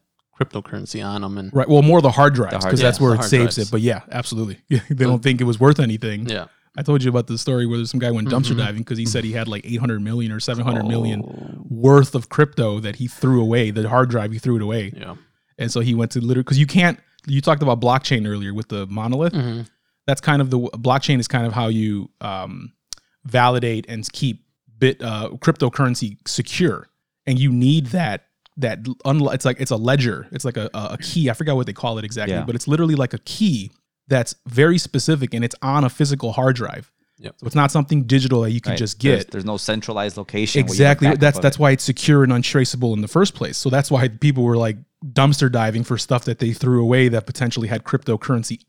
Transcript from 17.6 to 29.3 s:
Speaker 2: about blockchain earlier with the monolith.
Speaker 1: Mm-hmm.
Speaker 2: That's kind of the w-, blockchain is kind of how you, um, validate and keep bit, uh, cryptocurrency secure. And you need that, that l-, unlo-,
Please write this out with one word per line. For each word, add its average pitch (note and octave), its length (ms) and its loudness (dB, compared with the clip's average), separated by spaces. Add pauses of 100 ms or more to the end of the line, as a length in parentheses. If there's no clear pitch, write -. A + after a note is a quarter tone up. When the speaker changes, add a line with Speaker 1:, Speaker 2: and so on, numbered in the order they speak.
Speaker 2:
about B2 180 2
blockchain B2 460 0
earlier G2+ 280 -6
with G#2+ 140 -8
the G2+ 180 -6
monolith. A#2 480 -4
Speaker 1:
Mm-hmm. A#2 280 -4 (440)
Speaker 2:
That's C#3 140 0
kind C#3+ 220 2
of C3 80 0
the B2+ 80 2
w-, A#2+ 120 -4 (120)
blockchain B2+ 380 2
is A#2 80 -4
kind A#2+ 180 -2
of A2+ 60 -4
how A#2 160 -2
you, G#2+ 420 -2 (100)
um, F#2+ 520 -12 (520)
validate B2 640 2
and A2 240 -10
keep - 320 -6 (340)
bit, C3 240 2
uh, A2 320 -6
cryptocurrency B2 840 0 (100)
secure. - 600 -4 (380)
And C3 120 0
you C3+ 140 2
need C3 360 2
that, A2+ 380 -4 (300)
that A#2+ 300 -4
l-, B2+ 180 -10
unlo-, C#3 280 2